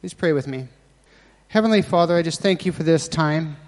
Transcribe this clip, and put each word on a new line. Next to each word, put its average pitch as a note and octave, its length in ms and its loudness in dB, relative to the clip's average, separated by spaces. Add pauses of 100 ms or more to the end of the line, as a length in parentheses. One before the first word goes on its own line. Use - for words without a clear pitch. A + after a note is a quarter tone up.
Please F#3 100 -12
pray E3 220 0
with C3+ 120 -2
me. C3 220 -10 (800)
Heavenly G#3+ 320 2
Father, E3+ 360 2
I E3+ 60 2
just E3 200 -4
thank F#3+ 240 0
you F3+ 60 -2
for D#3 100 -8
this D#3+ 260 2
time. D#3 480 -2 (120)